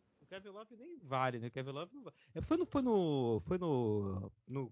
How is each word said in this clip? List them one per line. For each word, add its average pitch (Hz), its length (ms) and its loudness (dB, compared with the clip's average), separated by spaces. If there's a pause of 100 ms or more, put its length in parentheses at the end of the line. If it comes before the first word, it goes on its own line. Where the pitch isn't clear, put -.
(220)
o - 40 -20
Kevin 196 240 -14
Love 220 280 -16
nem 311 200 -8
vale, 131 420 2
né? 117 80 -4
O 117 40 -8
Kevin 135 200 -6
Love 165 220 -8
não 277 100 -18
vale. 165 120 -16 (180)
É, 160 80 -6
foi 320 160 2
no, 349 80 0
foi 285 160 0
no, 151 600 4
foi 180 160 -2
no, 107 720 0 (160)
no 127 240 -6